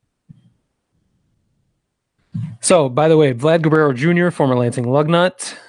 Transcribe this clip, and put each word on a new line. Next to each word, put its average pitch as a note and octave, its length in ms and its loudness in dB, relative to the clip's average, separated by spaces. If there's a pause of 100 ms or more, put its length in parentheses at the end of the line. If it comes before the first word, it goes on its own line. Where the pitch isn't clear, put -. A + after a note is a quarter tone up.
(2500)
So, D#3+ 280 2
by D3 180 0
the D#3+ 100 4
way, C#3+ 160 2
Vlad D#3 280 0
Guerrero D#3 320 2
Junior, E3+ 380 0
former C3+ 240 0
Lansing A#2+ 300 -2
Lugnut, D3+ 680 0 (140)